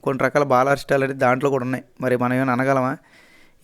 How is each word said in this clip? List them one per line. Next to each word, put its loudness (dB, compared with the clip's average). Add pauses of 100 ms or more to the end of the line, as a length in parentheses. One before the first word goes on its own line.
కొన్ని -2
రకాల 0
బాలారిష్టాలు 2
అనేది -4
దాంట్లో 2
కూడా -2
ఉన్నాయి. -6 (180)
మరి 0
మనం 0
ఏమైనా 0
అనగలమా? 0 (680)